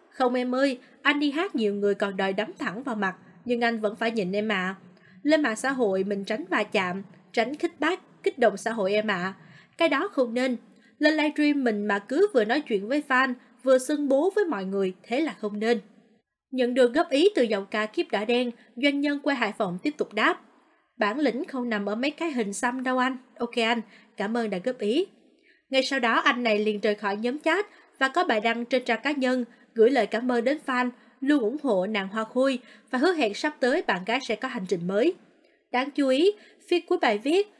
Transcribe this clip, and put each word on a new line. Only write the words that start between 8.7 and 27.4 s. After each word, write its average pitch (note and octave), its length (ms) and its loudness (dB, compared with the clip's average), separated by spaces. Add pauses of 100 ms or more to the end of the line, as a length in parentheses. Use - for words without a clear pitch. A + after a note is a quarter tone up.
hội G3+ 220 0
em G#3+ 120 2
ạ. F#3+ 280 -2 (440)
Cái E4+ 100 4
đó C#4+ 240 0
không A#3+ 220 0
nên. B3+ 220 0 (420)
Lên D4+ 160 4
livestream D4+ 500 2
mình G#3 220 0
mà G3+ 120 0
cứ C#4+ 360 0
vừa A3+ 100 4
nói A#3+ 160 0
chuyện G#3 280 -2
với D4 200 0
fan, B3+ 260 2 (280)
vừa C4 160 6
xưng D4 300 -2
bố D4 260 2
với G#4 100 4
mọi G#3+ 200 -4
người, F#3+ 380 -2
thế B3 180 -2
là C#4+ 200 -2
không G#3 180 -6
nên." A3 220 0 (680)
Nhận B3+ 240 0
được B3 200 4
góp E4 160 2
ý D4 240 6
từ C#4+ 80 4
giọng G#3 280 0
ca G#3+ 160 -2
Kiếp - 240 -4
Đỏ G#3 140 0
Đen, A#3+ 260 0 (260)
doanh C#4 240 0
nhân C#4+ 220 -2
quê D4 120 0
Hải A3+ 240 -2
Phòng F#3 240 -2
tiếp D4 140 -4
tục - 180 -4
đáp: C4+ 260 0 (580)
"Bản G#3+ 200 0
lĩnh C#4 260 0
không B3 240 -6
nằm G#3 180 -2
ở G3+ 80 -2
mấy C4 160 -2
cái E4 220 -4
hình G#3+ 200 -2
xăm B3+ 300 -4
đâu B3+ 160 0
anh. B3+ 180 0 (220)
Ok A#3 180 -4
anh, A#3 240 0 (360)
cảm G#3+ 200 -4
ơn A3+ 140 -2
đã F#3+ 80 -4
góp B3 200 -6
ý." B3 280 0 (640)
Ngay B3+ 120 2
sau C4+ 180 -2
đó, A#3+ 200 2
anh B3+ 220 2
này G#3+ 160 2
liền G#3 220 0
rời G#3 140 2
khỏi G3+ 220 -4
nhóm A#3+ 220 -4
chat E4+ 280 0 (320)